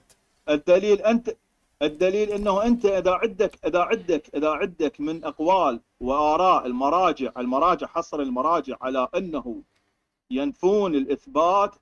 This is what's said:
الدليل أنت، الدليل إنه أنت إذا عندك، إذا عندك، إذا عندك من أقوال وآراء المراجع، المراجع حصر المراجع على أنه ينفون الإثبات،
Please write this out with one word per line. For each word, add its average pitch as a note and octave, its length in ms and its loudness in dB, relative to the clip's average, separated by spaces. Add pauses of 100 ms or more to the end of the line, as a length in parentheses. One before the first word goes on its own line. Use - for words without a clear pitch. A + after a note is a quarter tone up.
(500)
الدليل F#3+ 520 4
أنت، A#3 340 0 (460)
الدليل F#3 480 0
إنه G3+ 340 0
أنت A#3+ 220 2
إذا F#3 260 2
عندك، F#3+ 400 0 (140)
إذا E3+ 140 0
عندك، F3+ 440 0 (120)
إذا D3 140 0
عندك D3+ 520 -4
من D#3 240 -6
أقوال D#3 540 0 (220)
وآراء D3+ 640 2
المراجع، C#3 720 0
المراجع C3+ 500 0
حصر E3 320 -6
المراجع C3+ 600 -2
على C3 340 -2
أنه D#3 400 -6 (760)
ينفون E3+ 640 0
الإثبات، D3 880 0